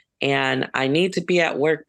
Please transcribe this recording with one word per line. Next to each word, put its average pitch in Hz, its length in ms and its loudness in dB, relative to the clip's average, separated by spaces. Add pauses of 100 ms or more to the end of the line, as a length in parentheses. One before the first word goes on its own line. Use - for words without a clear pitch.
(220)
and 135 520 0
I 131 140 0
need 170 260 2
to 185 80 -2
be 175 200 0
at 160 180 0
work, 151 300 0